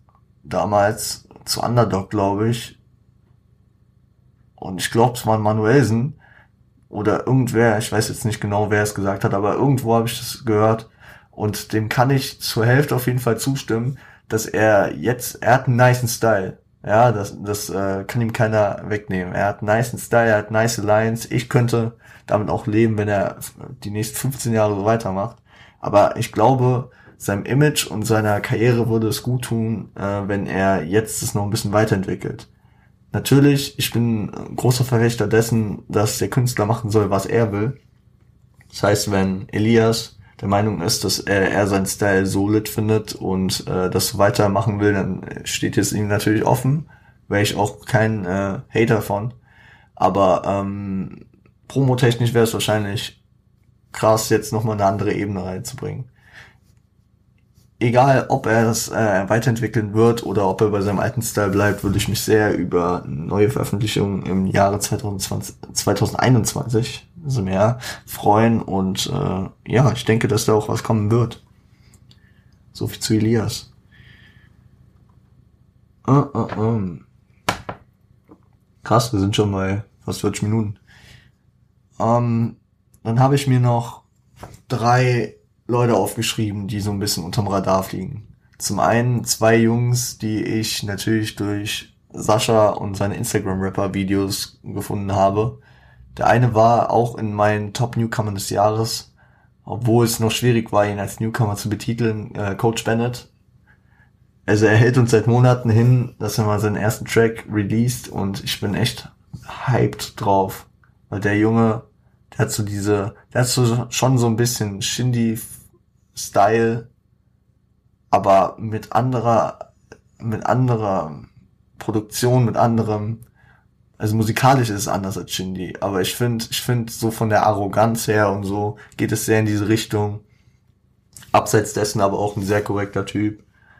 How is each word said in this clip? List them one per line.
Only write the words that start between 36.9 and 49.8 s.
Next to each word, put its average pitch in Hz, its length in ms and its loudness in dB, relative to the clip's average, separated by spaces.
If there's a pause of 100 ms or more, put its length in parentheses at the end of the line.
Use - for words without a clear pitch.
was 95 160 -2
er 113 240 0
will. 107 280 -4 (880)
Das - 140 -6
heißt, 104 280 2
wenn 95 380 0
Elias 113 680 2 (220)
der 104 60 -6
Meinung 101 340 0
ist, - 220 -2
dass 95 160 -2
er, 98 320 0
er 101 140 2
seinen 95 220 0
Style 95 400 0
so 98 220 0
lit 107 200 0
findet 110 460 0
und, 92 500 -2
äh, 92 240 -2
das 92 300 -2
weitermachen 101 600 2
will, 104 140 2
dann 95 320 -4 (200)
steht - 320 -4
es 98 160 0
ihm 104 140 -2
natürlich 104 380 2
offen. 135 440 0 (380)
Wär 101 140 0
ich 107 140 0
auch - 300 -4
kein, 110 400 0
äh, 98 340 -4 (100)
Hater 110 320 2
von. 104 320 -4 (600)